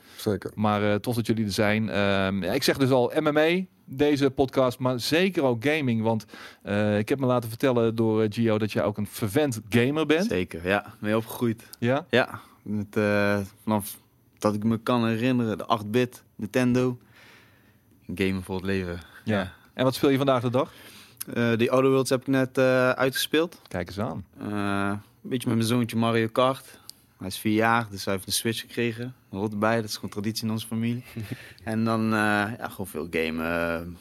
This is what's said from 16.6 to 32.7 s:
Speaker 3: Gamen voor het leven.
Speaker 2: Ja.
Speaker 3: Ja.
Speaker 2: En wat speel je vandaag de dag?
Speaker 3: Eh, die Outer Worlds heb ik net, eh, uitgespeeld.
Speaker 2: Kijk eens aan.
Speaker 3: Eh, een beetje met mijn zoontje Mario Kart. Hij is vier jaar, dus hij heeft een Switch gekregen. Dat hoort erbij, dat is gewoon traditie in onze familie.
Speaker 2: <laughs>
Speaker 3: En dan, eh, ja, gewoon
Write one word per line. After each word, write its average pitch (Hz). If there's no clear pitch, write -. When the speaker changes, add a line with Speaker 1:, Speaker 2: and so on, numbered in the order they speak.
Speaker 3:
Gamen 95
voor 95
het 92
leven. 92
Speaker 2:
Ja. 107
Speaker 3:
Ja. 92
Speaker 2:
En -
wat 131
speel 147
je 135
vandaag 135
de 127
dag? 131
Speaker 3:
Eh, 117
die 120
Outer 131
Worlds 135
heb 131
ik -
net, 131
eh, 127
uitgespeeld. 143
Speaker 2:
Kijk 90
eens 92
aan. 143
Speaker 3:
Eh, 101
een -
beetje 127
met 117
mijn 113
zoontje 117
Mario 113
Kart. 131
Hij 95
is 95
vier 107
jaar, 117
dus 98
hij 101
heeft 95
een 104
Switch 113
gekregen. 120
Dat 95
hoort 107
erbij, 107
dat 107
is -
gewoon 98
traditie 104
in 110
onze 110
familie. 117
Speaker 2:
<laughs> -
Speaker 3:
En 113
dan, 113
eh, 110
ja, -
gewoon -